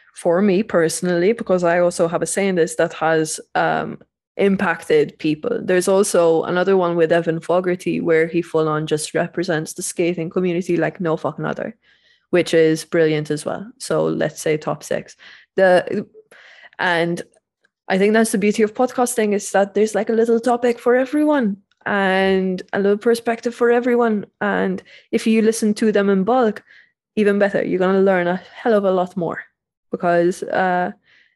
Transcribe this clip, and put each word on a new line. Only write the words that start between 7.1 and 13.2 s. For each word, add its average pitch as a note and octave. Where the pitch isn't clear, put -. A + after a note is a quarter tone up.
Evan E3+
Fogarty F3+
where D#3+
he E3
full D#3+
on D3+
just D3+
represents E3
the -
skating E3+
community F3+
like D#3+
no D#3+
fucking D#3
other, -
which F3
is D#3+
brilliant D#3